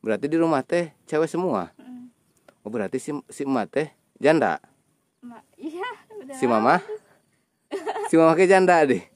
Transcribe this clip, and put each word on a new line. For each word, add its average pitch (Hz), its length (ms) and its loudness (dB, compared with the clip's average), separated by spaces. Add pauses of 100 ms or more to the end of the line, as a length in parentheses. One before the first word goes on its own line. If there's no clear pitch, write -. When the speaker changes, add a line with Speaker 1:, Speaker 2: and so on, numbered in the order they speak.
Speaker 1:
Berarti 107 260 -4
di 151 100 -2
rumah 165 260 2
teh 170 300 -4 (120)
cewek 160 240 -2
semua? 151 460 -4
Speaker 2:
Mm-mm. - 340 -20 (520)
Speaker 1:
Oh, - 80 -14
berarti 107 280 -6
si, 131 160 -8 (140)
si - 180 -10
emak 127 260 -2
teh 147 180 -2 (280)
janda? 127 440 2 (600)
Speaker 2:
Emak, 240 240 -20 (120)
iya, 330 320 -10 (260)
udah - 200 -16
Speaker 1:
Si 262 100 -4
Speaker 2:
lama. 120 140 2
Speaker 1:
Mama? 120 160 4 (1300)
Si - 100 -4
Mama 165 180 6
ke 180 100 4
janda, 180 380 4
deh? 123 180 2 (160)